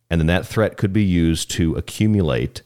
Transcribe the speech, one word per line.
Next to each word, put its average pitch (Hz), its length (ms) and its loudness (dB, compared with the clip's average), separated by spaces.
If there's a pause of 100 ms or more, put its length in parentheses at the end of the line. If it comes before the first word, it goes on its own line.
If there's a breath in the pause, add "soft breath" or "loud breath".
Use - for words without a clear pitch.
and 85 120 0
then 78 60 2
that 87 200 0
threat 107 300 -2
could 101 160 -2
be 104 120 2
used 85 460 2
to 80 260 0
accumulate 92 880 -2